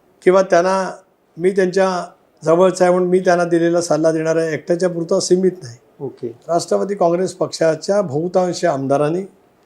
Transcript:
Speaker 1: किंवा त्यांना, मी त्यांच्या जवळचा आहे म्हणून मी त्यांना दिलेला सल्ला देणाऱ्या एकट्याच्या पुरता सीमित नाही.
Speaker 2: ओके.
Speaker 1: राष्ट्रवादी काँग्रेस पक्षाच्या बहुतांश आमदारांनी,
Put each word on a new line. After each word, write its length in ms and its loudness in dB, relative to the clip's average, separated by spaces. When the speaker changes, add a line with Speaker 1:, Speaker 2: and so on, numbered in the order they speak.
Speaker 1:
किंवा 180 4
त्यांना, 560 0
मी 140 0
त्यांच्या 540 0
जवळचा 420 4
आहे 80 4
म्हणून 160 0
मी 100 2
त्यांना 240 2
दिलेला 380 2
सल्ला 300 0
देणाऱ्या 400 -2
एकट्याच्या 380 -2
पुरता 300 -2
सीमित 320 2
नाही. 140 -20
Speaker 2:
ओके. 280 -10
Speaker 1:
राष्ट्रवादी 680 -4
काँग्रेस 380 0
पक्षाच्या 680 -2
बहुतांश 640 -2
आमदारांनी, 580 0